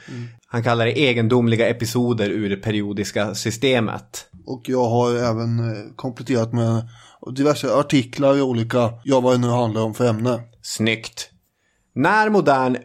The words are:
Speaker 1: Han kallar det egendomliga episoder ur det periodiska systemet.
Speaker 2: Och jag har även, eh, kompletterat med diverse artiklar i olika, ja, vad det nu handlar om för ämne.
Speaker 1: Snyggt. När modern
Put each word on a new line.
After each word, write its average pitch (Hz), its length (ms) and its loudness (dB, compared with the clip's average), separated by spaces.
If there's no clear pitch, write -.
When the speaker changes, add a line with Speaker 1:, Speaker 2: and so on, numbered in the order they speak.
Speaker 1:
Han - 160 -4
kallar 117 220 2
det 120 140 0
egendomliga 117 720 2
episoder 117 600 0
ur 101 200 -2
det 98 80 -4
periodiska 104 760 -4
systemet. - 920 -2
Speaker 2:
Och - 240 -12
jag 127 160 2
har 120 300 2
även, 117 440 -2
eh, 113 360 -6
kompletterat 120 580 -4
med 113 360 0
diverse 139 380 0
artiklar 139 640 2
i 139 40 2
olika, 120 520 0
ja, 135 160 2
vad 123 140 4
det 123 40 4
nu 123 100 2
handlar 117 340 0
om 110 120 -2
för 123 160 0
ämne. 117 300 0
Speaker 1:
Snyggt. - 680 -4
När 208 340 2
modern 135 560 4